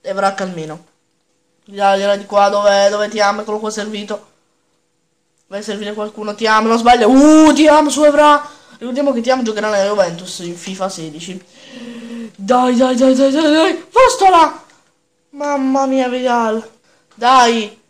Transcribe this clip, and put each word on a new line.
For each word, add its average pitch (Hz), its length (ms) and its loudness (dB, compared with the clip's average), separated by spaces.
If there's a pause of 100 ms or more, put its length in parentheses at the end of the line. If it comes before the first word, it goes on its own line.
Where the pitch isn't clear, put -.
Evra, 196 340 -4
Calmino. 170 500 -10 (800)
Dai, 196 360 0
dai, 202 180 -2
di 202 80 -14
qua, 202 220 0
dove, 202 400 2
dove 208 200 -4
ti 214 120 -6
amo, 208 220 0
eccolo 214 160 -8
qua 214 120 -8
servito. 208 560 -12 (1200)
Vai 196 140 -12
a - 20 -14
servire 208 320 -10
qualcuno, 214 400 -10
ti 226 120 -4
amo, 220 220 2
non 226 100 2
sbaglio. 233 300 2
Uh, 302 440 6
ti 294 160 4
amo 302 200 4
su 285 140 -2
Evra. 294 400 4 (360)
Ricordiamo 262 340 -4
che 233 80 -2
ti 233 100 -4
amo 262 120 -2
giocherà 214 280 -4
nella 196 180 0
Juventus 180 520 -4
in 175 160 -12
fifa 190 320 -10
sedici. 170 520 -14 (960)
Dai, 247 400 -4
dai, 254 200 0
dai, 262 180 2
dai, 269 160 2
dai, 302 220 0
dai. 320 360 -2
Fostola! 381 760 2 (680)
Mamma 269 560 -2
mia, 262 220 -2
Vidal. 240 600 -4 (460)
Dai. 233 760 2